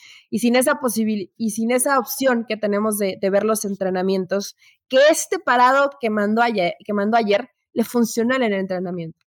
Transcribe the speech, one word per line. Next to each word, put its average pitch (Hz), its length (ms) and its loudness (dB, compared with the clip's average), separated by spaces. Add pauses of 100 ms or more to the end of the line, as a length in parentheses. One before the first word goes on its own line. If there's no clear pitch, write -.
(280)
y 220 120 -4
sin 240 160 2
esa 262 240 2
posibil-, 220 560 -2
y 226 140 -4
sin 226 200 -4
esa 262 300 2
opción 240 480 -2
que 214 80 -4
tenemos 208 420 -2
de, 196 220 -2
de 196 100 0
ver 202 140 2
los 220 200 0
entrenamientos, 190 920 -2 (320)
que 254 100 2 (100)
este 330 300 0
parado 269 500 2 (120)
que 220 100 -2
mandó 214 320 0
ayer, 208 320 0 (100)
que 214 80 -6
mandó 208 240 0
ayer 214 340 0 (220)
le 233 120 0
funcionó 233 500 0
en 262 80 0
el 214 120 0
entrenamiento. 185 680 -6 (160)